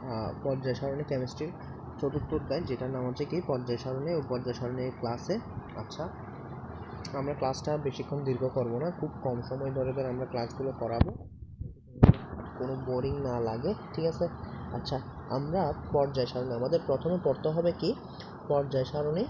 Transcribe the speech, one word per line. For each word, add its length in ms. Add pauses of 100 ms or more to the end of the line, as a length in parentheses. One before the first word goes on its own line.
আহ, 260 (120)
পর্যায় 340
সারণী 280
কেমিস্ট্রির 480 (460)
চতুর্থ 360
অধ্যায়, 320
যেটার 260
নাম 140
হচ্ছে 200
কি 160
পর্যায় 380
সারণী 340
ও 80 (100)
পর্যায় 280
সারণী 240 (160)
ক্লাসে। 360 (400)
আচ্ছা, 280 (1080)
আমরা 200
ক্লাসটা 440
বেশিক্ষণ 460
দীর্ঘ 260
করব 300
না, 120
খুব 200 (100)
কম 200
সময় 300
ধরে 220
ধরে 140
আমরা 180
ক্লাসগুলো 460 (100)
করাবো, 300 (1400)
কোনো 180 (120)
বোরিং 360
না 180
লাগে, 320 (200)
ঠিক 140
আছে? 200 (480)
আচ্ছা, 240 (320)
আমরা 320 (300)
পর্যায় 360
সারণী, 260
আমাদের 320
প্রথমে 380
পড়তে 260
হবে 220
কি 180 (580)
পর্যায় 380
সারণী 440